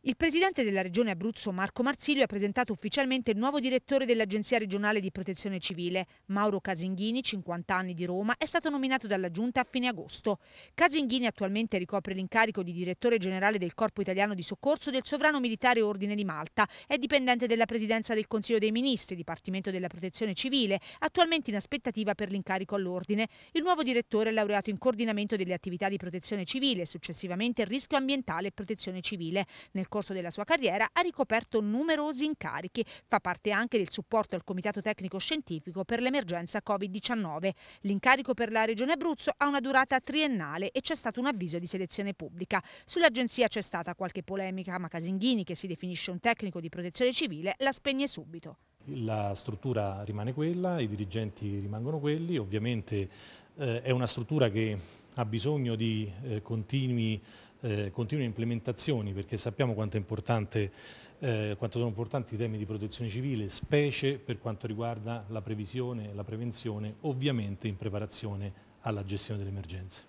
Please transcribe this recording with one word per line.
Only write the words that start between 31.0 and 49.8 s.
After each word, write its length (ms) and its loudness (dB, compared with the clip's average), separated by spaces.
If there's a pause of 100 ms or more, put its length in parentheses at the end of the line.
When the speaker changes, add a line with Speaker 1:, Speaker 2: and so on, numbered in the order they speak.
Speaker 1:
ricoperto 580 2
numerosi 640 2
incarichi. 580 -4 (240)
Fa 140 2
parte 300 -2
anche 260 2
del 140 2
supporto 440 0
al 80 -4
Comitato 380 -4
Tecnico 380 -4
Scientifico 680 -4
per 160 -2
l'emergenza 600 -2
covid 280 -2
diciannove. 640 -2 (280)
L'incarico 520 4
per 180 0
la 140 4
Regione 280 2
Abruzzo 440 0
ha 100 4
una 140 4
durata 400 4
triennale 720 0
e 100 0
c'è 140 -2
stato 260 -4
un 60 2
avviso 320 0
di 80 -4
selezione 480 -4
pubblica. 480 -2 (240)
Sull'agenzia 600 4
c'è 120 -2
stata 340 -4
qualche 280 -4
polemica, 560 -4
ma 100 -4
Casinghini, 560 0
che 100 -6
si 120 -6
definisce 440 -4
un 100 -6
tecnico 380 -2
di 120 -8
protezione 420 0
civile, 460 -2
la 140 2
spegne 340 -2
subito. 500 -10 (300)
Speaker 2:
La 480 -2
struttura 680 -2